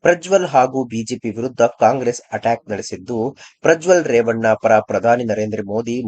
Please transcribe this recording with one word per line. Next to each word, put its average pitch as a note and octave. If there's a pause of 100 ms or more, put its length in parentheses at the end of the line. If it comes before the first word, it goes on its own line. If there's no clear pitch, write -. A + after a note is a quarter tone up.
ಪ್ರಜ್ವಲ್ F3+
ಹಾಗೂ C3+
ಬಿ A2+
ಜೆ A2+
ಪಿ A2+
ವಿರುದ್ಧ A#2+ (160)
ಕಾಂಗ್ರೆಸ್ A#2+
ಅಟ್ಯಾಕ್ A2+
ನಡೆಸಿದ್ದು, G#2 (420)
ಪ್ರಜ್ವಲ್ E3
ರೇವಣ್ಣ A2+
ಪರ A2
ಪ್ರಧಾನಿ A#2
ನರೇಂದ್ರ G#2+
ಮೋದಿ A#2